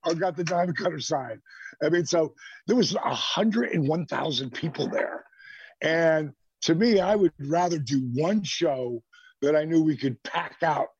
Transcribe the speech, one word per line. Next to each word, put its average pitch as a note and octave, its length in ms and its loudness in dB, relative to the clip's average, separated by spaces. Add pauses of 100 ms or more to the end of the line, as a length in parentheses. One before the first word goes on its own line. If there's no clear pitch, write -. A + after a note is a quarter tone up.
are, E3 120 0
got F3 220 -2
the F3+ 80 -4
Diamond F3 320 0
Cutter F3 220 -2
sign. B2+ 420 -6 (420)
I D3+ 60 2
mean, E3+ 180 2
so D#3+ 280 0 (320)
there A3 100 4
was F3 180 2
a - 200 -2
hundred G#3+ 580 0
and D3+ 140 0
one D#3 200 0
thousand C3+ 440 -4
people - 380 -4
there, - 360 -4 (580)
and D#3+ 500 2 (300)
to - 120 2
me, G3+ 260 4
I F#3 140 2
would G3 240 2
rather E3 400 0
do C3 360 -2
one F3+ 280 0
show C3 600 -2 (400)
that D3 120 4
I D#3 100 4
knew D#3+ 180 4
we D#3 140 2
could C3 280 -4
pack E3 380 -6
out D#3 260 0 (120)